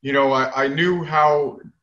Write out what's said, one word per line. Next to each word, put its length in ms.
you 120
know, 180
I, 320
I 60
knew 340
how 560